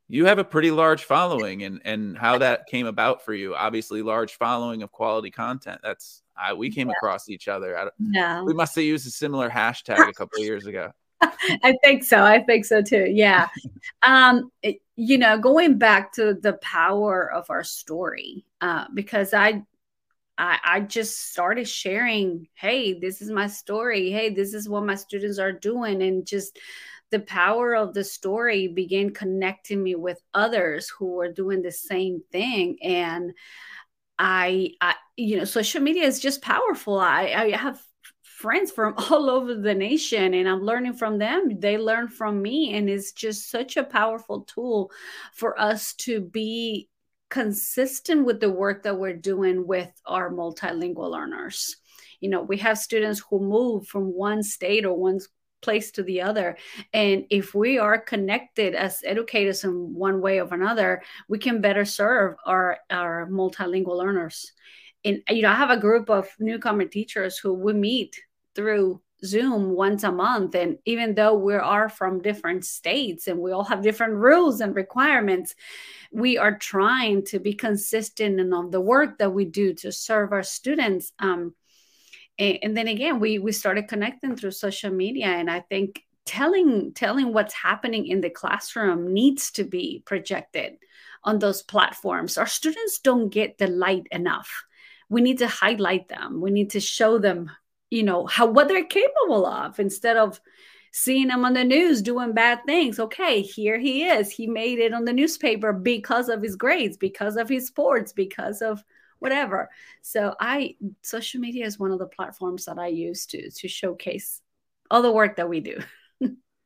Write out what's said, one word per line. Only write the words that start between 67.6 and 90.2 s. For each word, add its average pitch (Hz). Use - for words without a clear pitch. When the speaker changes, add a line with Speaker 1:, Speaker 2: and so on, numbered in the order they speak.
Speaker 2:
meet 208
through 202
Zoom 208
once 196
a 185
month. 196
And 175
even 233
though 214
we 202
are 202
from 190
different 185
states 202
and 175
we 185
all 196
have 202
different 214
rules 254
and 202
requirements, 202
we 233
are 208
trying 208
to 202
be 202
consistent 208
in 185
all 175
the 185
work 247
that 202
we 196
do 185
to -
serve 208
our 196
students. 233
Um, 175
a-, 202
and 214
then 226
again, 247
we, 214
we 202
started 208
connecting 233
through 196
social 196
media. 208
And 170
I 175
think 196
telling, 285
telling 240
what's 214
happening 214
in 190
the 175
classroom 185
needs 269
to 202
be -
projected 180